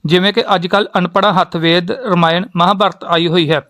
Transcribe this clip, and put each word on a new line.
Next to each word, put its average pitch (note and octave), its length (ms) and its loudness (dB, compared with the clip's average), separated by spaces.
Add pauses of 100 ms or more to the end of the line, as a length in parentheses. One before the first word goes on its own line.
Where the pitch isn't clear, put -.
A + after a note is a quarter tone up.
ਜਿਵੇਂ F#3 260 2
ਕਿ A3+ 120 -2 (100)
ਅੱਜ F3+ 120 -2
ਕੱਲ੍ਹ G3+ 320 -2
ਅਨਪੜ੍ਹਾਂ F#3 340 0
ਹੱਥ F3 240 -2
ਵੇਦ, E3+ 340 0
ਰਾਮਾਇਣ, F3 560 0 (100)
ਮਹਾਭਾਰਤ F#3+ 480 0
ਆਈ F3 240 0
ਹੋਈ D#3+ 220 0
ਹੈ D3 180 2